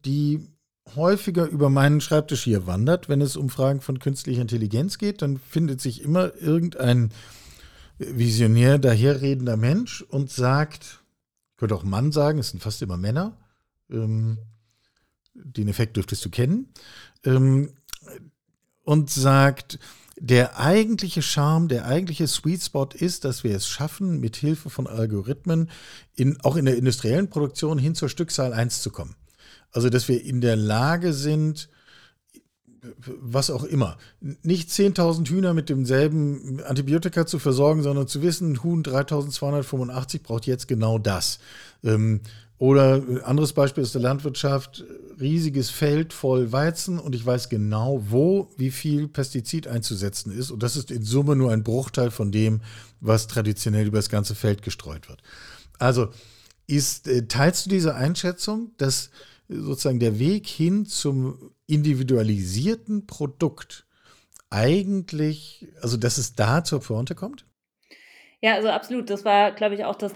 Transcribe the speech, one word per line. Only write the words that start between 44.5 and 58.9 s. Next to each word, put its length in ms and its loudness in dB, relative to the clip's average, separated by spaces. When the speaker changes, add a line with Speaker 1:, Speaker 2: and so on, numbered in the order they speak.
Speaker 1:
riesiges 500 0
Feld 420 0
voll 380 0
Weizen 480 -2
und 160 -6
ich 100 -6
weiß 260 -2
genau, 580 0
wo 480 2
wie 160 -2
viel 340 -2
Pestizid 600 -6
einzusetzen 680 -4
ist. 140 -8
Und 140 -6
das 100 -2
ist 160 -8
in 140 -6
Summe 320 2
nur 160 4
ein 100 2
Bruchteil 480 -2
von 220 -4
dem, 300 2
was 300 2
traditionell 580 0
über 120 0
das 100 0
ganze 260 -2
Feld 280 -2
gestreut 460 -12
wird. 140 -20
Also 300 4
ist, 400 -2
äh, 220 0
teilst 380 2
du 40 -6
diese 240 2
Einschätzung, 800 -4
dass 360 -2